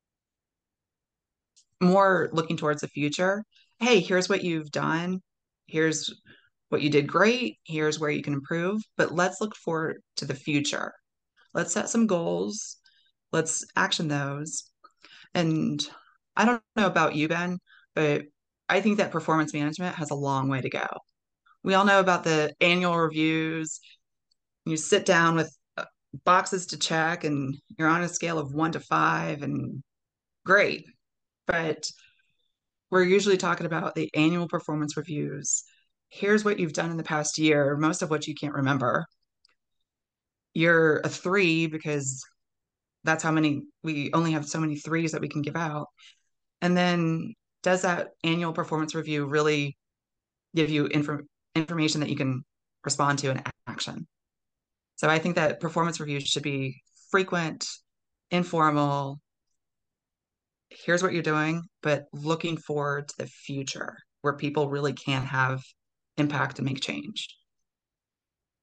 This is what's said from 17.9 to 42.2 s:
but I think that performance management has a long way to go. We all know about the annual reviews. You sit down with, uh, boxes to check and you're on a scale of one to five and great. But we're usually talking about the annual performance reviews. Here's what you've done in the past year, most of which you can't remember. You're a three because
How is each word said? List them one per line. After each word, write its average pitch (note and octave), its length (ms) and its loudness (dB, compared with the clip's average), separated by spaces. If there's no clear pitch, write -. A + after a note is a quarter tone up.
but D3+ 280 2
I F#3+ 120 2
think G#3 160 2
that F#3 140 0
performance D#3 420 0
management D#3 420 -4
has D3+ 160 -6
a C#3+ 40 -2
long C3+ 320 0
way C3+ 140 0
to C3 80 -4
go. - 160 -4
We F#3+ 100 2
all F#3+ 120 6
know G3 140 8
about F3+ 240 4
the D#3 380 2
annual F3 340 4
reviews. D#3+ 840 -2
You D#3+ 120 -2
sit G3 280 2
down E3 300 4
with, D#3+ 180 0
uh, - 100 -8
boxes F#3 440 2
to D3+ 100 -10
check E3 460 -2
and C#3 320 -2
you're D#3+ 120 2
on E3+ 140 2
a E3+ 40 -2
scale E3+ 320 -4
of C#3 140 -6
one D#3+ 200 0
to D3 60 -4
five D#3+ 600 0
and C3+ 420 -6
great. F#3 400 4
But D#3+ 420 -2
we're F#3 120 6
usually G3 340 4
talking F3 280 -2
about E3 300 -4
the D#3+ 200 -2
annual E3 320 4
performance D3+ 480 -4
reviews. D3 680 -4
Here's G#3 360 2
what G#3 140 0
you've D#3+ 140 -2
done E3+ 180 -2
in E3 60 -4
the D#3+ 60 -6
past D3+ 340 -4
year, D3 400 4
most D#3 240 0
of E3 80 -4
which D3+ 180 -2
you D3+ 80 -6
can't C#3+ 200 -6
remember. C#3 500 0
You're D#3+ 460 4
a C#3+ 100 -2
three E3 580 2
because D3 560 -4